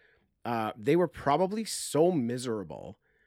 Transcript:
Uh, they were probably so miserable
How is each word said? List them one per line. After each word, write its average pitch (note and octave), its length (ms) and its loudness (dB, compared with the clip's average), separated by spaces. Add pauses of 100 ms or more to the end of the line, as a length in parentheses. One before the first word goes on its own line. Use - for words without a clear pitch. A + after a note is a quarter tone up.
(440)
Uh, A2+ 320 -2
they C3 200 2
were F3 120 4
probably F#3 560 0
so - 480 2
miserable A2 880 -4 (280)